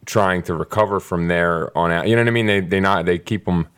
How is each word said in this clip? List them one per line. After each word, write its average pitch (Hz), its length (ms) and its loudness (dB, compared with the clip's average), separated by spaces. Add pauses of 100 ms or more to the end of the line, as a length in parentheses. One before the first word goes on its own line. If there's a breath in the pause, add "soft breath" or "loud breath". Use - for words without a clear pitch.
trying 92 380 0
to 90 120 -4
recover 98 460 0
from 85 280 -4
there 85 480 0
on 85 140 0
out. 85 160 0
You 113 100 4
know 117 60 4
what 117 60 2
I 117 40 0
mean? 117 140 0
They, 101 140 2
they 95 200 -2
not, 95 260 2
they 87 120 0
keep 101 300 -6
'em 87 180 0 (120)